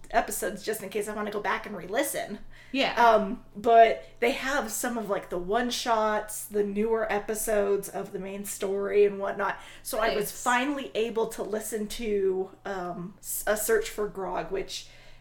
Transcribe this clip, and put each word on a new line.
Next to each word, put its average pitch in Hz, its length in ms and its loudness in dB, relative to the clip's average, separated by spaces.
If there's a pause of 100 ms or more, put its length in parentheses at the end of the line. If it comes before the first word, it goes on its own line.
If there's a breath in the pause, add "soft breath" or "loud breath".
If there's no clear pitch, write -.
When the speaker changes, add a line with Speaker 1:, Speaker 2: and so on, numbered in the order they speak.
(120)
Speaker 1:
episodes 208 520 -2
just 208 200 -4
in 190 60 -10
case 208 200 -4
I 208 60 -8
wanna 208 160 -4
go 208 100 -6
back 214 240 -2
and 208 100 -10
re-listen. 180 600 -4 (340 loud breath)
Speaker 2:
Yeah. 254 220 0 (100)
Speaker 1:
Um, 220 380 6 (140)
but 226 520 8 (120)
they 240 120 2
have 254 400 -2
some 240 260 -4
of, 208 120 -4
like, 190 200 -4
the 180 80 -4
one-shots, 214 1080 0
the 208 180 0
newer 214 480 0
episodes 208 760 0
of 190 240 -6
the 190 60 -6
main 196 260 -8
story 202 600 2
and 196 140 0
whatnot. 196 400 -4 (240 loud breath)
So 240 160 -4
I 220 160 2
was 208 100 0
Speaker 2:
Nice. - 180 -10
Speaker 1:
finally 262 520 0
able 220 320 0
to 220 160 -6
listen 208 460 -4
to, 190 600 0 (160)
um, 180 540 -6
S-, - 260 -8
A 214 120 2
Search 214 340 2
for 208 160 -4
Grog, 180 440 -6
which - 360 -6 (340 loud breath)